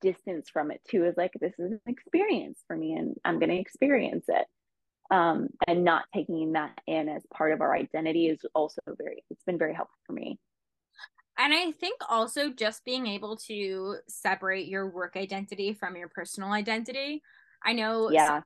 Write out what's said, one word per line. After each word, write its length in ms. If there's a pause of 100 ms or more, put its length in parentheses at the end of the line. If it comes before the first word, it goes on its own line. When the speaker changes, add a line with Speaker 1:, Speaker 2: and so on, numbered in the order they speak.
Speaker 1:
distance 480
from 220
it 180
too 160
is 120
like, 240
"This 180
is 140
an 140
experience 800
for 100
me 180
and 300
I'm 160
gonna 140
experience 760
it." 180 (640)
Um, 380 (180)
and 180
not 300
taking 380
that 340
in 220
as 240
part 200
of 100
our 120
identity 540
is 120 (140)
also 260 (180)
very, 320
it's 140
been 140
very 160
helpful 320
for 60
me. 260 (960)
Speaker 2:
And 180
I 180
think 360
also 420
just 340
being 220
able 300
to 600 (100)
separate 580
your 240
work 260
identity 560
from 240
your 120
personal 440
identity. 720 (420)
I 80
know 360
Speaker 1:
Yeah. 380